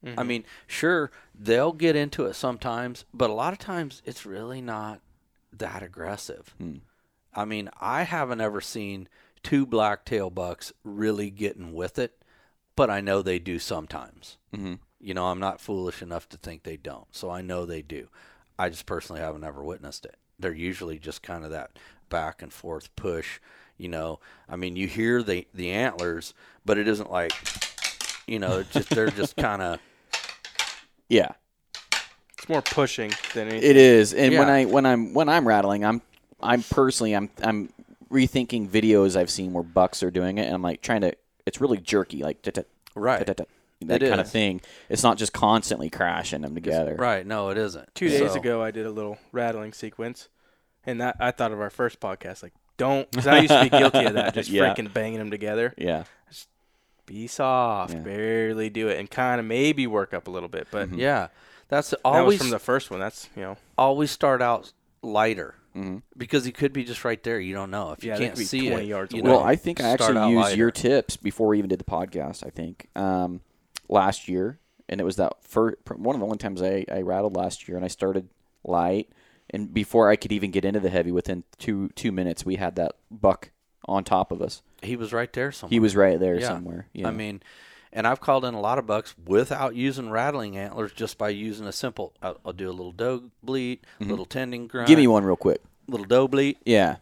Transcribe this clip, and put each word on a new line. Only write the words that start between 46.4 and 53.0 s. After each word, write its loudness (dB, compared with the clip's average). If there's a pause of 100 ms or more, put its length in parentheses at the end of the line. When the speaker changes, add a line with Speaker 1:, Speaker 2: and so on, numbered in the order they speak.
Speaker 3:
them -8
Speaker 1:
Just -8
Speaker 3:
together. 0
Speaker 1:
Right. 0
No, -4
it -4
isn't. -6
Speaker 2:
Two 0
days 2
Speaker 1:
So -2
Speaker 2:
ago, -2
I -4
did -6
a -8
little -8 (140)
rattling -4
sequence, -12 (540)
and -6
that, -2
I 2
thought -2
of -6
our -4
first -4
podcast, -8
like, -20 (240)
don't, 0